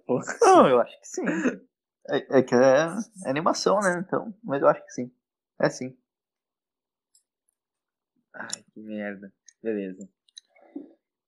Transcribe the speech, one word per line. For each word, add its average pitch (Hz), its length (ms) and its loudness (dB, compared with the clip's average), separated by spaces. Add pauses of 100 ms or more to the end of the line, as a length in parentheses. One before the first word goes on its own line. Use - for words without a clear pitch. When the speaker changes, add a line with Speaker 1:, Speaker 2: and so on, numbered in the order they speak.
Speaker 1:
pô? 123 140 -2 (200)
Speaker 2:
Não, 349 280 8
eu 127 120 4
acho - 200 -4
que - 60 -20
sim. - 160 -10 (880)
É, 143 300 0
é 123 40 4
que 127 120 -2
é, 135 320 6 (400)
é - 40 -6
animação, - 500 0
né? 180 260 -2
Então, 185 360 -6
mas 143 200 -6
eu 143 60 6
acho 147 180 0
que - 60 -20
sim. 123 200 -10 (480)
É 151 80 0
sim. 131 260 -10 (2500)
Speaker 1:
Ai, 110 280 -14 (100)
que 110 80 -20
merda. 104 500 -12 (320)
Beleza. 104 460 -8 (1200)